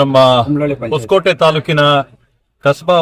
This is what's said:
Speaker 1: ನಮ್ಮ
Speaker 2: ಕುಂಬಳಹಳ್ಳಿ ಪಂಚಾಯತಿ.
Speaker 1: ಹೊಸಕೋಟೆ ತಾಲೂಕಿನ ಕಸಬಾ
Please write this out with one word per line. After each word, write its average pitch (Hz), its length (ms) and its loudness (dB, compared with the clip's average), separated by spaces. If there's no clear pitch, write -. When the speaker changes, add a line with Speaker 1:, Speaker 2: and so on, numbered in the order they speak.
Speaker 1:
ನಮ್ಮ 135 140 0
Speaker 2:
ಕುಂಬಳಹಳ್ಳಿ 143 280 -4
ಪಂಚಾಯತಿ. 120 180 -8
Speaker 1:
ಹೊಸಕೋಟೆ 180 380 -2
ತಾಲೂಕಿನ 156 400 0
ಕಸಬಾ 165 380 0